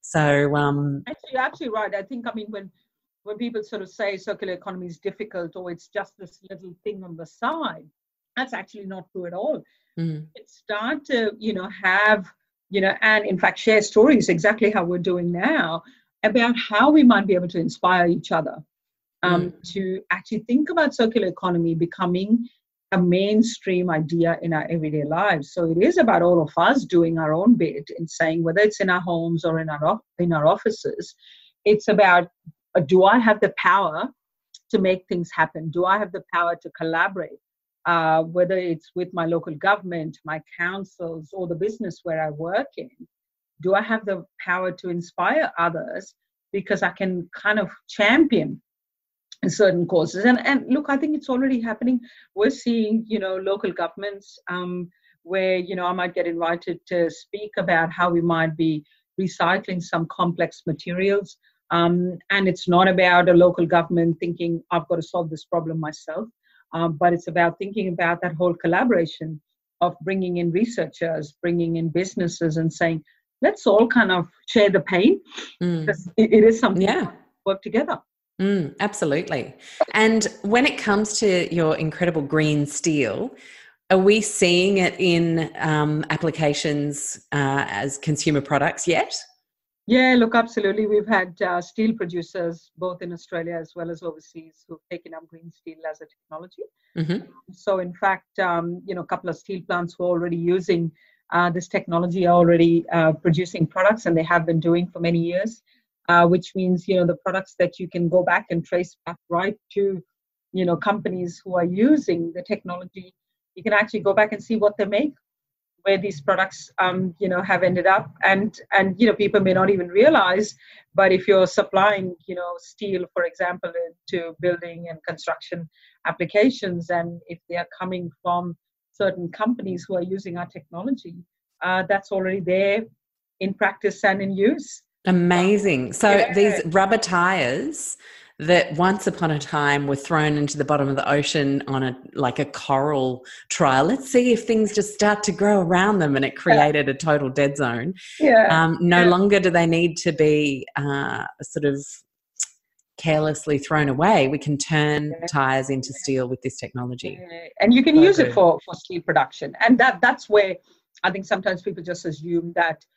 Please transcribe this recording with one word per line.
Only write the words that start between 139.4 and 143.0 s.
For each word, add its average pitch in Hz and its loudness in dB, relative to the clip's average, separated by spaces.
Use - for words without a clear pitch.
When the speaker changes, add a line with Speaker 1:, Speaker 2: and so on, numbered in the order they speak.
Speaker 1:
were 139 0
thrown 151 0
into 147 -2
the 143 0
bottom 139 0
of 139 -2
the - -4
ocean 143 0
on 135 -2
a, 127 -4
like, 123 -2
a 147 0
coral 135 -2